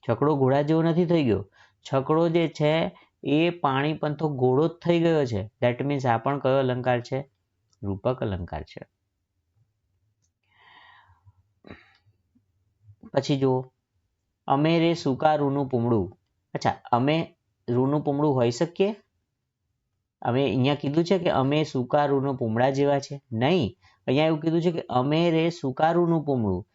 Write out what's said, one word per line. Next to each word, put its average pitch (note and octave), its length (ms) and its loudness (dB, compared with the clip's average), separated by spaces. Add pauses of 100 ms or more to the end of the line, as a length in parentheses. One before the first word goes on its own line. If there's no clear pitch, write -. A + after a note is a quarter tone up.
છકડો C#3+ 280 2
ઘોડા C3+ 260 2
જેવો D#3+ 200 2
નથી E3 240 2
થઈ E3 180 2
ગયો. G2 260 0 (420)
છકડો D#3 360 2
જે E3 200 2
છે D#3+ 480 -2 (280)
એ D#3 260 2
પાણી D3 440 -2
પંથો D3+ 340 -4
ઘોડો C3 400 2
જ - 20 -2
થઈ E3+ 300 0
ગયો D#3+ 240 2
છે. G#2+ 260 -4 (120)
That B2 240 0
means C#3 220 -2
આ A#2 100 2
પણ C#3 200 -2
કયો C3 200 2
અલંકાર B2 420 0
છે? C3 300 -8 (520)
રૂપક G2+ 400 -4
અલંકાર F2 400 -6
છે. - 240 -18 (4000)
પછી C#3 260 -2
જુઓ, C3 340 -2 (760)
અમે D#3 320 2
રે E3 160 2
સૂકા D#3 400 0
રૂનું C#3+ 340 0
પૂમડું. A#2 500 0 (360)
અચ્છા, - 260 -2 (120)
અમે C#3+ 440 0 (320)
રૂનું C3+ 340 0
પૂમડું D3 320 0
હોઈ B2 160 2
શકીએ? F#3+ 460 -2 (1300)
અમે B2+ 220 0
અહીંયા C3 300 0
કીધું D3 300 -2
છે F#3 140 2
કે E3+ 120 0
અમે C#3 340 2
સૂકા C#3+ 420 0
રૂનું C#3 300 0
પૂમડા A#2+ 340 0
જેવા C#3+ 280 2
છે? C#3 240 -10 (100)
નહીં. B2 440 0 (300)
અહીંયા C#3+ 200 2
એવું D#3+ 140 0
કીધું D#3+ 220 0
છે F3 100 0
કે E3 160 -6
અમે D3+ 420 2
રે E3 200 2
સૂકા D#3 420 -2
રૂનું E3 320 2
પૂમડું G#2+ 500 0